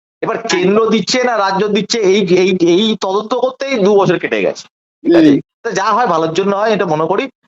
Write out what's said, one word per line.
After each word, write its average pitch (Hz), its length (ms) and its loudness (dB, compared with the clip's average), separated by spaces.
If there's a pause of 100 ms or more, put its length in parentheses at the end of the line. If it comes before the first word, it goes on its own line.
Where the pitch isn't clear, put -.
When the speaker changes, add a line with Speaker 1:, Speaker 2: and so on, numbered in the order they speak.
(200)
Speaker 1:
এবার - 280 -6
কেন্দ্র 196 420 0
দিচ্ছে 254 340 0
না 240 140 -2
রাজ্য 196 300 -2
দিচ্ছে, 208 300 -2
এই, 196 280 2 (100)
এই, 185 240 2
এই 185 400 2
তদন্ত 208 340 -4
করতেই 254 440 -4
দু 202 180 4
বছর 175 220 2
কেটে 113 240 -2
গেছে। - 260 -4 (360)
ঠিক - 120 4
আছে? 311 140 6
Speaker 2:
হুম। 277 100 2 (220)
Speaker 1:
তো 233 80 -6
যা 190 140 -4
হয় 220 220 0
ভালোর 160 280 -2
জন্য 196 220 0
হয়, 220 160 0
এটা 202 140 0
মনে 160 200 -2
করি। 202 220 -2 (200)